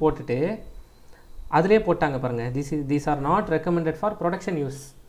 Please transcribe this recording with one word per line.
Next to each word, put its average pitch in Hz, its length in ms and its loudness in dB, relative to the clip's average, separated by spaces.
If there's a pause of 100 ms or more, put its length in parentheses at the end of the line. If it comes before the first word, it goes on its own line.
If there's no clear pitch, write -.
போட்டுட்டு 151 380 2 (1080)
அதிலே 190 300 6
போட்டாங்க 160 420 2
பாருங்க, 120 300 -2
"This 143 240 -4
is, 151 40 0
these 143 280 0
are 143 160 0
not 180 260 2
recommended 160 440 2
for 208 240 -2
production 180 380 -2 (120)
use." 135 160 -8 (260)